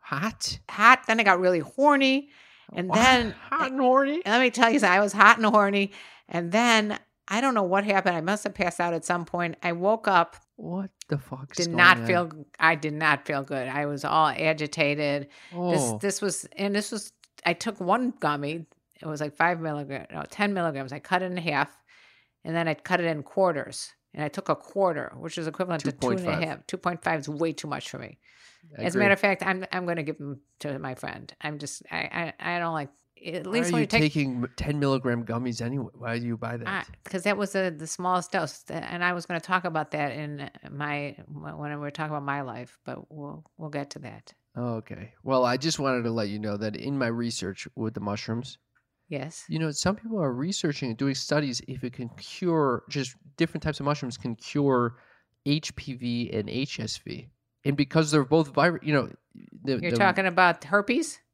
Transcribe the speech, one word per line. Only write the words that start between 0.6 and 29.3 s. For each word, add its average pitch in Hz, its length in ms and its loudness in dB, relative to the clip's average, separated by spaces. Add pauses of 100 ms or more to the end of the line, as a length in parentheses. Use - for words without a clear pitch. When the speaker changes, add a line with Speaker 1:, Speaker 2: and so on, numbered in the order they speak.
Speaker 2:
Hot. 247 380 6
Then 226 140 2
it 220 40 4
got 185 160 6
really 180 200 4
horny. 269 680 4 (440)
And 180 160 -4
Speaker 1:
What? 180 80 2
Speaker 2:
then 240 380 6 (160)
Speaker 1:
Hot 277 200 0
and 262 100 -2
horny? 277 460 4
Speaker 2:
let 220 140 4
me 254 100 6
tell 233 200 4
you 285 100 4
something. 190 180 6
I - 20 6
was 208 120 2
hot 208 240 10
and 220 100 2
horny. 202 460 4 (360)
And 175 220 -2
then 220 480 4 (300)
I 208 120 0
don't 262 140 2
know 214 80 4
what 190 220 2
happened. 190 320 4
I 165 40 0
must 196 240 0
have 202 100 -4
passed 180 260 -2
out 175 140 0
at 160 100 -4
some 175 220 0
point. 175 360 -4
I 175 100 0
woke 208 360 0
up. 175 280 4 (200)
Speaker 1:
What 190 340 -8 (180)
the 147 100 -2
fuck 135 340 -12
is - 40 -8 (100)
Speaker 2:
Did 170 60 -4
Speaker 1:
going 165 40 -2
Speaker 2:
not 180 220 8
Speaker 1:
on? 117 80 -4
Speaker 2:
feel, 175 240 2 (300)
I 160 160 6
did 151 180 -4
not 151 320 2
feel 139 160 -2
good. 135 260 -4
I 143 180 -2
was 143 180 -4
all 156 240 4
agitated. 147 960 0 (260)
This, 175 320 2
Speaker 1:
Oh. 113 180 0
Speaker 2:
this - 220 -2
was, - 240 -4 (100)
and 202 180 -2
this 208 180 -2
was, 208 200 -10 (320)
I 175 100 2
took 208 260 -6
one 220 400 2
gummy. 147 460 -2 (340)
It - 60 -10
was, 151 140 -6
like, 147 160 -6
five 170 240 2
milligram, 143 520 -6
no, 76 180 -8
ten 202 240 0
milligrams. 139 380 -2
I 147 80 -10
cut 185 220 0
it 185 100 -4
in 180 40 -4
half, 147 400 -2 (680)
and 165 100 -6
then 165 140 0
I 156 60 0
cut 180 260 0
it 170 60 0
in 156 180 -2
quarters. - 680 -2 (240)
And 147 80 -6
I 151 60 -2
took 170 200 -8
a 160 60 2
quarter, 175 640 -2
which - 220 -10
is 160 100 -4
equivalent 165 360 -4
to - 60 2
Speaker 1:
Two 135 80 -8
point 185 220 0
five. 175 60 -4
Speaker 2:
two 160 80 0
and 165 100 -2
a - 20 -6
half. 151 200 -10
Two - 100 -8
point 175 260 -4
five 165 180 0
is 139 80 -10
way 156 240 -2
too 151 140 -10
much 139 240 -8
for - 80 -12
me. - 200 -16 (600)
Speaker 1:
I - 40 -8
Speaker 2:
As 175 120 -2
a - 40 2
Speaker 1:
agree. - 20 4
Speaker 2:
matter 196 140 6
of 196 60 -4
fact, 196 240 2